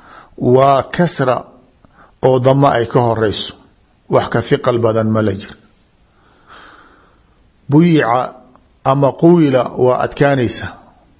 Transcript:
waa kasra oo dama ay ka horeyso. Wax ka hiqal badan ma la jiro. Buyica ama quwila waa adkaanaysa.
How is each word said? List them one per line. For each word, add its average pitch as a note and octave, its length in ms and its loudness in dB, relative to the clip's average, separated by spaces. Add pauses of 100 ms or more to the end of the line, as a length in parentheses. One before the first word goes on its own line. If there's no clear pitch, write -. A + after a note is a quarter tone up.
(420)
waa C3 420 2
kasra C#3 540 -2 (840)
oo B2+ 160 2
dama C3+ 340 2
ay A#2 120 -2
ka - 140 -2
horeyso. A2 540 -2 (560)
Wax B2 200 0
ka A#2+ 120 -4
hiqal B2 380 -2
badan A2 300 0
ma A2 120 0
la G#2 120 -2
jiro. - 220 -14 (2250)
Buyica C#3+ 500 2 (640)
ama C3+ 280 0
quwila D#3 500 2 (140)
waa B2+ 260 0
adkaanaysa. C3 640 -2 (520)